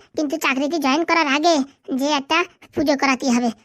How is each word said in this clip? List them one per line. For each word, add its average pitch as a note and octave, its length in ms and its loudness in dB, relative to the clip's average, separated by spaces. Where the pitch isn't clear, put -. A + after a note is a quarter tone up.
কিন্তু D#4 200 -4
চাকরিতে D4 420 -2
জয়েন C#4 260 0
করার E4 220 2
আগে D4+ 320 2
যে C4 120 -2
একটা D4+ 380 0
পুজো D4 220 0
করাতে C4+ 340 0
হবে। A#3+ 200 2